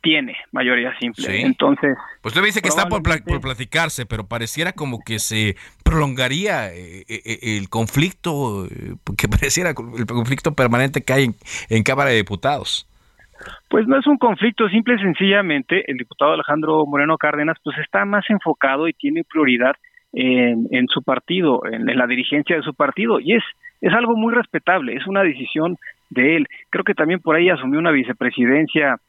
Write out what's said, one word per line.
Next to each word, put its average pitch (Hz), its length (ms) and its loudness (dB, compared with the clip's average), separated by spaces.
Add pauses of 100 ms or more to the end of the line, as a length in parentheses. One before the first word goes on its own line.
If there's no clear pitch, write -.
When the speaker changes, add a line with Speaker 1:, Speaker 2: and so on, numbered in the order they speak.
Speaker 1:
tiene 147 340 0 (160)
mayoría 123 480 0
simple. 117 240 -6
Speaker 2:
Sí. 98 200 -2
Speaker 1:
Entonces, 143 520 2 (260)
Speaker 2:
Pues 110 120 -6
usted 160 80 2
me 202 60 2
dice 208 140 0
que 190 60 -2
está 185 220 0
por 196 140 -2
pla-, 165 100 2
Speaker 1:
probablemente 151 180 -4
Speaker 2:
por 139 100 -2
platicarse, 131 640 -4
pero 107 220 -6
pareciera 117 460 -4
como 131 320 -6
que 110 140 -4
se 107 360 0 (300)
prolongaría, 139 880 0
eh, 87 340 -16
eh, 110 160 -10
eh, 110 340 -4
el 98 120 -6
conflicto, 127 960 -2
eh, - 300 -12 (220)
que - 120 -2
<laughs> - 0 -
pareciera 165 400 0
el 120 360 -6
conflicto 120 480 -2
permanente 131 480 2
que 127 120 -2
hay 135 100 4
en, 117 120 0 (340)
en 110 140 4
Cámara 135 260 2
de 120 80 4
Diputados. 104 720 -2 (800)
Speaker 1:
Pues 214 180 2
no 269 100 4
es 269 80 0
un 294 120 6
conflicto, 220 520 2
simple 220 240 2
y 226 60 2
sencillamente 190 920 0
el 135 80 -4
diputado 143 360 0
Alejandro 156 520 0
Moreno 147 320 0
Cárdenas 151 460 -2
pues 147 160 -6
está 196 260 -2
más 202 240 0
enfocado 156 580 0
y 165 60 -2
tiene - 300 -2
prioridad 131 500 2 (400)
en, 123 560 2
en 123 180 2
su - 140 -2
partido, 147 640 0
en, 113 240 -4
en 117 80 0
la 127 80 4
dirigencia 127 500 0
de 156 60 -2
su 147 140 -8
partido, 180 440 0
y 156 140 0
es, 233 100 2 (380)
es - 120 2
algo 233 220 2
muy 226 200 0
respetable, 170 580 0
es 135 140 -8
una 196 160 2
decisión 156 540 -2 (340)
de 135 240 2
él. 156 120 0 (220)
Creo 156 140 -4
que 170 100 0
también 165 260 0
por 160 160 0
ahí 175 140 4
asumió 139 300 0
una 165 100 2
vicepresidencia 127 1080 2 (120)